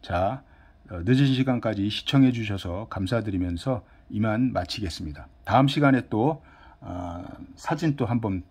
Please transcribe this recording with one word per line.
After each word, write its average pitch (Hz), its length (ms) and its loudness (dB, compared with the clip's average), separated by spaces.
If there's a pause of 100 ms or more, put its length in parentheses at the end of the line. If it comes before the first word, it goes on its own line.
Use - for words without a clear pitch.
자, 95 420 -2 (480)
어, 87 140 -8
늦은 131 220 4
시간까지 117 640 0
시청해 135 400 4
주셔서 101 580 -4
감사드리면서 95 960 -2 (260)
이만 110 420 2
마치겠습니다. 87 720 -6 (180)
다음 127 220 6
시간에 139 420 4
또, 139 340 0 (380)
어, 87 440 -10 (320)
사진 156 400 -2
또 127 100 -2
한번 107 440 -2